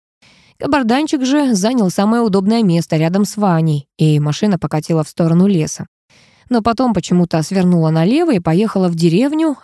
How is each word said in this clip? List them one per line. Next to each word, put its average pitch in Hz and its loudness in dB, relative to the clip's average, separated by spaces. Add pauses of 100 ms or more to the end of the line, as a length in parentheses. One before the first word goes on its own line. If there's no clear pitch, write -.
(580)
Кабарданчик 269 0
же 269 2
занял 214 0
самое 214 0
удобное 208 0
место 170 0
рядом 175 0
с - -6
Ваней, 160 0 (100)
и 151 2
машина 160 -2
покатила 156 -2
в - -8
сторону 170 2
леса. 160 -2 (600)
Но 240 0
потом 233 0
почему-то 175 0
свернула 180 0
налево 240 2
и 185 0
поехала 185 0
в 170 -2
деревню, 262 -2